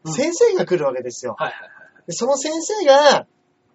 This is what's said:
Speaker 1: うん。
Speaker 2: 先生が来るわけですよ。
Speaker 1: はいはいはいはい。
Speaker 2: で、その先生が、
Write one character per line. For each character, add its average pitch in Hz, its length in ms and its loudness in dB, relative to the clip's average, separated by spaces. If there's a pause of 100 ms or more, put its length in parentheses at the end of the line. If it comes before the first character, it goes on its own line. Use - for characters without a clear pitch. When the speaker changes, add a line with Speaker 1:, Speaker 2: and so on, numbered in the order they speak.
Speaker 1:
う 160 60 -10
ん。 160 40 -6
Speaker 2:
先 311 220 -2
生 466 180 4
が 339 100 0
来 180 140 -2
る 151 80 -2
わ 131 80 -2
け 127 80 -6
で 127 80 -10
す - 160 -12
よ。 110 140 -8
Speaker 1:
は - 80 -4
い - 0 -
は - 60 -10
い - 40 -18
は - 80 -18
い - 40 -20
は - 320 -20
い。 - 40 -20
Speaker 2:
で、 170 80 -10
そ 233 140 -6
の 277 100 0
先 311 240 -6
生 403 240 -4
が、 269 400 6 (500)